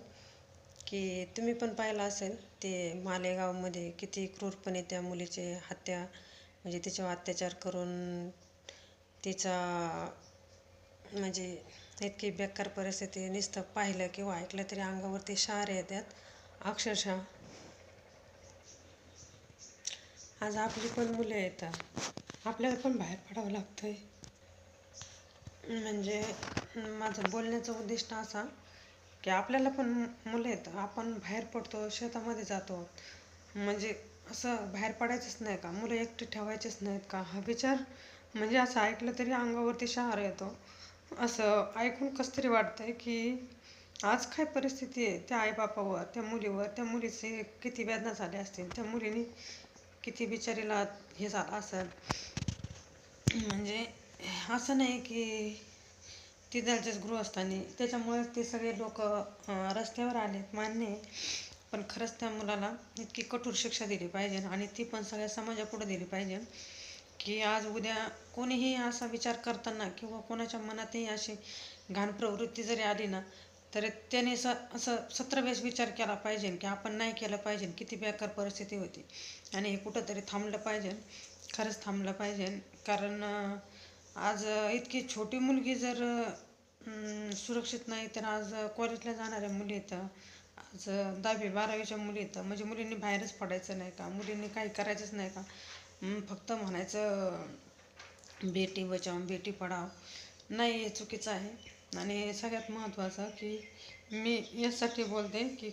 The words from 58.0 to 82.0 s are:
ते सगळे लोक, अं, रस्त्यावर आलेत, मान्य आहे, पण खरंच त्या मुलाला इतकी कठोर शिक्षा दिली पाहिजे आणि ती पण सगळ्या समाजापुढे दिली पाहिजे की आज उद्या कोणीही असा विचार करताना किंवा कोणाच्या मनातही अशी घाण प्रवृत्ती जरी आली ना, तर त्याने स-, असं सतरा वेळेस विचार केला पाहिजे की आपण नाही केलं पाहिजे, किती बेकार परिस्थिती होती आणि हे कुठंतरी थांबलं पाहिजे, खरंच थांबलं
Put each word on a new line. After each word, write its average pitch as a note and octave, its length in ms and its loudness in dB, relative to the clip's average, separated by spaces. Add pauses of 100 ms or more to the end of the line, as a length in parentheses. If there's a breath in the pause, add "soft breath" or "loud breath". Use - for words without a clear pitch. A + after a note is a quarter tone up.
ते A#3 80 2
सगळे A3+ 340 0
लोक, A3 240 -2
अं, G3+ 720 0
रस्त्यावर A#3+ 420 0
आलेत, G3+ 280 2 (100)
मान्य A3 320 2
आहे, G#3 100 0 (760 loud breath)
पण G#3 180 0
खरंच A3+ 300 -2
त्या A#3 100 0
मुलाला G#3 440 0 (260)
इतकी - 220 -4
कठोर A#3+ 340 0
शिक्षा - 300 2
दिली F#3+ 220 2
पाहिजे G3 300 2
आणि F#3+ 300 0 (100)
ती A#3 60 0
पण A3+ 200 -2
सगळ्या G#3+ 260 0
समाजापुढे G#3+ 560 -2
दिली F#3 200 0
पाहिजे F#3+ 340 0 (800 loud breath)
की G#3+ 220 0
आज G#3+ 260 6
उद्या A3 400 0 (280)
कोणीही B3+ 400 4
असा A#3+ 300 2
विचार A#3 300 2
करताना A3 540 0
किंवा A3 300 -8
कोणाच्या A#3 400 -2
मनातही A3 480 -2
अशी G#3+ 280 -2 (560 loud breath)
घाण G3+ 200 4
प्रवृत्ती A3 520 0
जरी A3 180 2
आली G#3 260 4
ना, F#3+ 140 2 (540 loud breath)
तर G#3+ 140 2 (220)
त्याने B3 260 6
स-, B3 100 2 (260)
असं A#3+ 220 2 (160)
सतरा C4+ 300 2
वेळेस A#3+ 200 4
विचार A#3+ 280 2
केला G#3 240 2
पाहिजे G3+ 440 2
की G3 100 -2
आपण G3+ 240 0
नाही A3+ 220 2
केलं G#3 240 0
पाहिजे, G3+ 300 0 (100)
किती A#3 180 -6
बेकार G#3 340 0
परिस्थिती G3+ 460 -2
होती F#3 300 -4 (480 loud breath)
आणि G3+ 160 2
हे G3 80 2
कुठंतरी G3+ 500 -2
थांबलं G#3 300 0
पाहिजे, G#3 340 0 (640 loud breath)
खरंच A3 320 -2
थांबलं G3 260 0